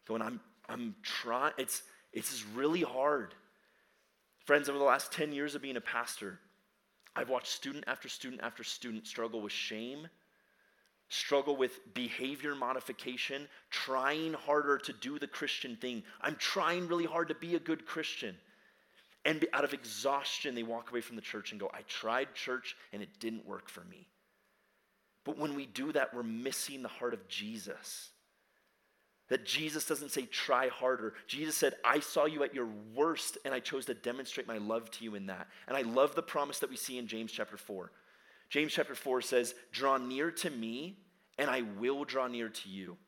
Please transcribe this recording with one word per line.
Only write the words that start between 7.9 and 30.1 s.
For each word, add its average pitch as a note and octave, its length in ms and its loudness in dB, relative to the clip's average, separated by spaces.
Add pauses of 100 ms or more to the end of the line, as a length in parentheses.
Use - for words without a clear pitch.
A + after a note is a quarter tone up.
student B2+ 340 -8
after A2+ 220 -6
student A2 420 -6
struggle A2+ 360 -4
with G#2 100 -6
shame, B2+ 560 -6 (1000)
struggle C#3+ 480 2
with B2+ 360 0
behavior C3 600 -2
modification, C3 960 -4 (200)
trying C#3+ 640 2
harder C#3+ 460 6
to C3 160 -4
do C#3 260 -6
the C#3+ 80 -2
Christian C3+ 480 -2
thing. A#2 300 -4 (160)
"I'm D3+ 160 0
trying F3 500 4
really E3+ 160 2
hard E3 240 2
to E3+ 80 0
be E3+ 200 -2
a E3 40 6
good D#3+ 260 -2
Christian." A2+ 540 -4 (840)
And D#3 160 6
be-, D#3 100 4
out C#3+ 140 4
of C3+ 80 2
exhaustion, C3+ 840 0
they A#2 80 0
walk A#2 280 -4
away A#2+ 100 0
from A2+ 160 -8
the G#2+ 40 -8
church - 300 -6
and G#2+ 80 -10
go, G2 140 -2
"I - 80 -10
tried A#2+ 520 0
church - 440 -4 (160)
and G2+ 80 -6
it - 180 -12
didn't A2+ 260 -4
work F#2+ 220 -10
for F2 160 -14
me." F2+ 240 -20 (1160)
But D#3 120 -2
when D3 180 0
we C#3 100 -4
do C3 260 -4
that, C#3+ 220 4
we're A#2+ 100 -4
missing B2 580 -4
the A#2+ 60 -6
heart A#2+ 260 -2
of F#2+ 140 -10
Jesus. G2+ 840 -8 (1160)
That B2+ 140 2
Jesus D3+ 440 -2
doesn't C#3+ 240 0